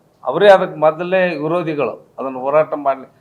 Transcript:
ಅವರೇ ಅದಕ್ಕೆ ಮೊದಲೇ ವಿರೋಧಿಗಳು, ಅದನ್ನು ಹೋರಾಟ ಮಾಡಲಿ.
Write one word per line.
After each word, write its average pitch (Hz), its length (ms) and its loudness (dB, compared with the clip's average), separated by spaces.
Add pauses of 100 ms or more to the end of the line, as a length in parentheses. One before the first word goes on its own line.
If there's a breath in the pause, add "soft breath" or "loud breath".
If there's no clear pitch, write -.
(240)
ಅವರೇ 175 340 2
ಅದಕ್ಕೆ 156 280 -4
ಮೊದಲೇ 180 380 0 (200)
ವಿರೋಧಿಗಳು, 156 520 -4 (240)
ಅದನ್ನು 131 260 -8
ಹೋರಾಟ 151 280 2 (140)
ಮಾಡಲಿ. 131 220 -4 (120)